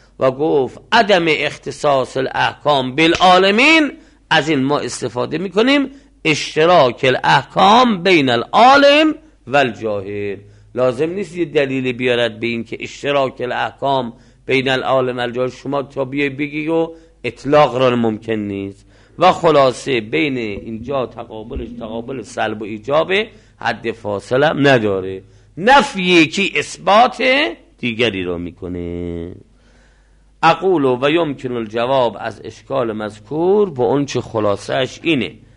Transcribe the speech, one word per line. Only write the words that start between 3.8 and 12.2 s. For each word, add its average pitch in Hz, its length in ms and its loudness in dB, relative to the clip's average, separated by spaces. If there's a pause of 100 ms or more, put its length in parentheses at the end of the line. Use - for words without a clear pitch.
از 156 180 2
این 147 140 2
ما 139 160 0
استفاده 123 600 -6
می‌کنیم 240 520 0 (340)
اشتراک 156 800 2
الاحکام 175 1000 2
بین 170 280 4
العالم 277 840 4 (320)
و 123 100 -2
الجاهل. 104 800 -2 (380)
لازم 127 360 0
نیست 180 260 -8
یه 175 80 -2
دلیلی 135 480 -2
بیارد 120 480 -2